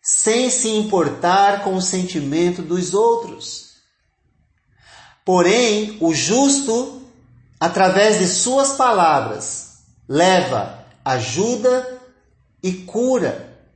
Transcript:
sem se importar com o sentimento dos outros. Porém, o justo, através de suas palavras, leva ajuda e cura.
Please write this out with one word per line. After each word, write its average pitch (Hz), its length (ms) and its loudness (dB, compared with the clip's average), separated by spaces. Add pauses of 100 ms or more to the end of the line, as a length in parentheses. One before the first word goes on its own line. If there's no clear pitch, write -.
sem 240 480 0
se - 180 -2
importar 196 920 2
com 190 140 -2
o 185 60 -2
sentimento 175 760 -2
dos 165 320 -4
outros. - 840 -2 (1500)
Porém, 214 760 2
o 165 120 2
justo, 247 920 0 (580)
através 185 580 2
de 185 80 2
suas 269 460 0
palavras, 156 960 0 (420)
leva 151 760 0 (180)
ajuda 220 960 -2 (600)
e 185 100 -2
cura. 220 880 -4 (180)